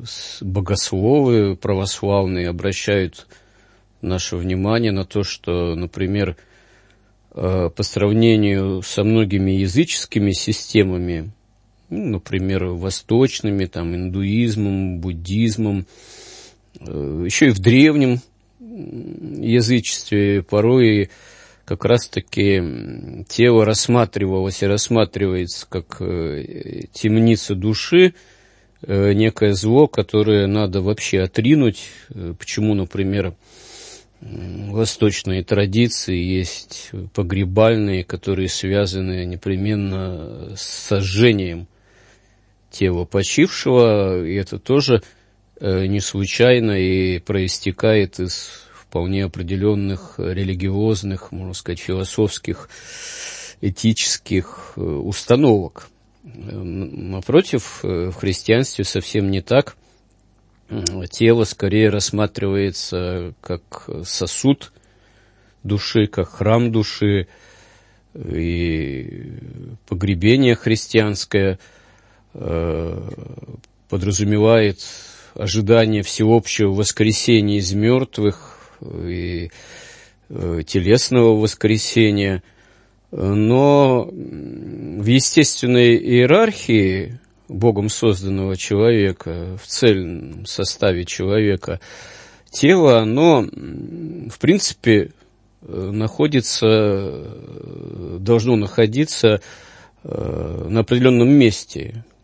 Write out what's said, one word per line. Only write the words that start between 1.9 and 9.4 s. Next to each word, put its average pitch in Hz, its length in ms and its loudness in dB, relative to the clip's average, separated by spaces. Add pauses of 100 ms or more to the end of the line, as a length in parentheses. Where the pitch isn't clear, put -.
обращают 92 800 -2 (760)
наше 92 340 -4
внимание 98 560 0
на 98 120 -4
то, 104 200 -4
что, 87 500 -4
например, 92 600 -4 (960)
э, 90 400 -2
по - 80 -4
сравнению 101 1000 2
со - 220 -4
многими 101 480 2